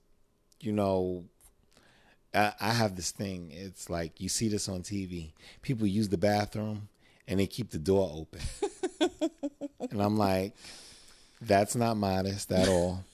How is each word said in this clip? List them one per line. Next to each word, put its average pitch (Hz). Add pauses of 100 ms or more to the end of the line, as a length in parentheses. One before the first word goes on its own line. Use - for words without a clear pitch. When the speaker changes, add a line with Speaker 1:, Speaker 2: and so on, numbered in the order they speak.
(600)
Speaker 1:
you 107
know, 92 (1120)
I, 104
I 104
have 110
this 87
thing. 92
It's 90
like, 85
you 92
see 113
this 104
on 92
T 98
V. 85 (300)
People 110
use 101
the 95
bathroom 104 (380)
and 92
they 98
keep 107
the -
door 95
open. 80
Speaker 2:
<laughs> - (1400)
Speaker 1:
And 101
I'm 104
like, 98 (840)
"That's 104
not 117
modest 98
at 92
all. 90